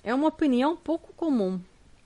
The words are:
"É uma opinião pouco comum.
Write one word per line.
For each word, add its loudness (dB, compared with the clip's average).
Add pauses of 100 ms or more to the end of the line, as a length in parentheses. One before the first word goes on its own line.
"É -4
uma 2
opinião 2
pouco -6
comum. 0 (480)